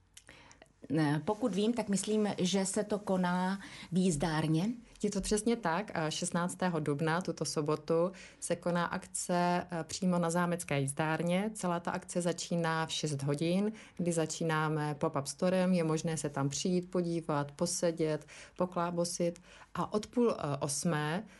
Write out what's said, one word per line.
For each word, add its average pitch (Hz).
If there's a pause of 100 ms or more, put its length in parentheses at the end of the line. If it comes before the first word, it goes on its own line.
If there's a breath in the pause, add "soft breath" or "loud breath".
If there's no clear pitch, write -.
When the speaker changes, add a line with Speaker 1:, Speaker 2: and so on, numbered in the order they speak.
(920 loud breath)
Speaker 1:
Ne, 151
pokud 214
vím, 208
tak 220
myslím, 208 (100)
že 190
se 214
to 208
koná 185 (320 loud breath)
v 170
jízdárně. 160 (340 loud breath)
Speaker 2:
Je 208
to 202
přesně 214
tak. 175
A 156
šestnáctého 175
dubna, 156
tuto 165
sobotu, 160 (280 loud breath)
se -
koná 175
akce, 175
eh, 165
přímo 175
na 170
zámecké 170
jízdárně. 160
Celá 175
ta 175
akce 180
začíná 165
v -
šest 147
hodin, 165 (240 loud breath)
kdy 175
začínáme 156
pop-up 147
storem. 185
Je 170
možné 160
se 151
tam 139
přijít, 180
podívat, 160
posedět, 165 (300 loud breath)
poklábosit. 175 (320 loud breath)
A -
od 208
půl, 240
eh, 147
osmé 156 (160 loud breath)